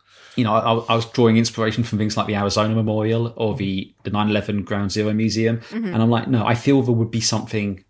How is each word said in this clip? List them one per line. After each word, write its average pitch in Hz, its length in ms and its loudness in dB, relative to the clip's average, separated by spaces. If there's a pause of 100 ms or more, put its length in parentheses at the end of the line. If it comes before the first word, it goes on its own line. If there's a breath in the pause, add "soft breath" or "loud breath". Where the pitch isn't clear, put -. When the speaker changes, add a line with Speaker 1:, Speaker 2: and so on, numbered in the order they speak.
(360 loud breath)
Speaker 1:
you 127 80 2
know, 107 100 2
I, 113 200 2
I 117 200 0
was 113 120 0
drawing 113 320 4
inspiration 113 440 0
from 110 160 -4
things 107 180 -2
like 104 120 -2
the 104 80 0
Arizona 107 380 0
Memorial 110 600 0
or 107 200 -2
the, 95 360 -6 (120)
the 101 60 -8
nine 104 200 2
eleven 104 320 0
Ground 101 300 -4
Zero 107 200 0
Museum. 113 460 0
Speaker 2:
Mm-hmm. 220 280 -10
Speaker 1:
And 175 100 -4
I'm 113 140 4
like, 113 180 0
"No, 110 180 2
I 117 80 2
feel 139 280 2
there 123 120 0
would 113 160 -2
be 117 100 -4
something 104 680 -4